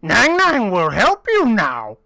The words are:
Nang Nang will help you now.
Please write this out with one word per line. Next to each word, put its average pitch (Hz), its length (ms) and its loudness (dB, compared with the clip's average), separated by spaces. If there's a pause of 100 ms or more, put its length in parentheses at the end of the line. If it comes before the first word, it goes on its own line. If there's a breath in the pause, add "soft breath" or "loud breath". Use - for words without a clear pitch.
Nang 269 360 0
Nang 302 340 0
will 165 180 0
help 240 400 0
you 415 160 2
now. 127 600 -2